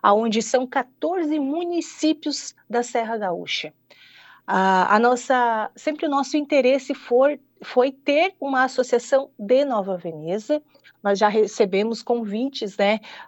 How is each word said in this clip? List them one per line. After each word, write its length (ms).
aonde 380
são 260
quatorze 720
municípios 1160
da 120
Serra 360
Gaúcha. 560
A, 500
a 20
nossa, 800
sempre 300
o 40
nosso 280
interesse 560
for, 440
foi 320
ter 480
uma 240
associação 760
de 260
Nova 340
Veneza. 640
Nós 160
já 100
recebemos 760
convites, 720
né, 240